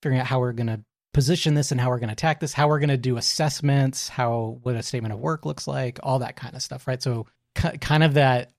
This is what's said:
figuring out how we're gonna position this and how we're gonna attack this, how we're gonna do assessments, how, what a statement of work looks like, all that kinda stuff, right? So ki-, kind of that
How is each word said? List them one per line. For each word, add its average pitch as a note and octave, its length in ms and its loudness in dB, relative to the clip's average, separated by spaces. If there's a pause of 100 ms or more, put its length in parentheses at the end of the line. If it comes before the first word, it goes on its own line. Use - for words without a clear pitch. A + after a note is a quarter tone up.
figuring C3 200 2
out B2 60 -2
how C3 140 0
we're B2 120 0
gonna A2+ 300 -4 (300)
position D3+ 400 2
this D3 200 2
and B2+ 80 0
how B2+ 100 2
we're B2 80 0
gonna A2+ 140 -4
attack D#3 280 0
this, D3+ 140 -6
how D3 140 2
we're D3+ 100 2
gonna C#3+ 180 2
do B2 220 0
assessments, C#3 880 0
how, A#2 540 -2
what B2 140 -2
a G#2+ 60 -4
statement A2+ 300 -6
of G#2 80 -8
work D#3 240 -4
looks D3 220 -6
like, C3 360 -4
all C3 180 0
that A#2+ 200 -8
kinda B2+ 180 -12
stuff, - 300 -8
right? B2+ 140 -4
So A#2 240 -2 (280)
ki-, D#3 240 0
kind D#3 240 4
of D3+ 120 4
that C3 440 4